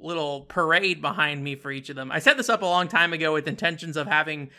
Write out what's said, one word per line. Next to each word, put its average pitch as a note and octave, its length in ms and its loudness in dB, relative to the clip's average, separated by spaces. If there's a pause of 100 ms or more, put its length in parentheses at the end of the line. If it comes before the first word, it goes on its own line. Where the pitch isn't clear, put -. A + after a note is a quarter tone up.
little D3 420 -4
parade E3+ 580 2
behind D3 420 0
me C#3 120 -6
for C#3 180 -10
each C3+ 160 -10
of C#3 80 -10
them. C3 120 -8
I D3+ 100 -2
set C4+ 180 6
this B3 100 -4
up A3 140 0
a G3 40 -2
long F3+ 220 2
time E3+ 240 4
ago D#3+ 220 0
with D3+ 160 -2
intentions E3 480 -4
of D3 100 -4
having D3+ 520 0